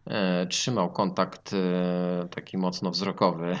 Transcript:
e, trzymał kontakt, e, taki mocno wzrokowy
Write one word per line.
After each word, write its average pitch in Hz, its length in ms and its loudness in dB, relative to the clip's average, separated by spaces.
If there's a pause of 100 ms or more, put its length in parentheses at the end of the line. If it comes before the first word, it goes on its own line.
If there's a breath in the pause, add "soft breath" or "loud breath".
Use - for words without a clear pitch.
e, 90 400 0
trzymał 92 460 0
kontakt, 92 600 -2
e, 90 800 0
taki - 280 -6
mocno 92 320 0
wzrokowy 90 680 2